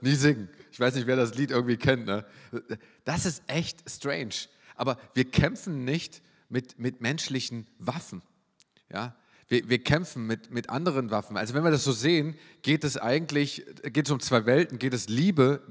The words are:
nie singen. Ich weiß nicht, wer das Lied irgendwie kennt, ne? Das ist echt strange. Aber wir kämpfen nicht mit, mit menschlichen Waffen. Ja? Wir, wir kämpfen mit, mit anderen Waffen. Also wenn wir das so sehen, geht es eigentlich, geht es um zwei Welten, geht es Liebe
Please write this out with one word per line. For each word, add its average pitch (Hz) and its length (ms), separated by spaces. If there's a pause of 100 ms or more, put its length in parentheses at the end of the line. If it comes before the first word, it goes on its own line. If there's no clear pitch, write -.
nie 135 140
singen. 131 340 (220)
Ich - 80
weiß 127 160
nicht, 123 140
wer 127 80
das 117 180
Lied 135 160
irgendwie 123 260
kennt, 123 300
ne? 104 180 (800)
Das 127 220
ist 160 220
echt - 420
strange. 135 440 (420)
Aber 123 200 (160)
wir - 160
kämpfen 165 560
nicht 147 380 (260)
mit, 127 300
mit 127 220
menschlichen 123 680 (120)
Waffen. - 440 (720)
Ja? 117 240 (320)
Wir, 120 200
wir 123 140
kämpfen 143 440
mit, 110 260
mit 120 180
anderen 135 400
Waffen. 104 260
Also 107 180
wenn 151 100
wir 165 80
das 139 100
so 139 100
sehen, 151 440 (260)
geht 151 220
es 139 120
eigentlich, 143 680 (160)
geht 139 240
es 151 60
um 131 80
zwei 113 260
Welten, 139 320
geht 131 160
es 117 140
Liebe 143 640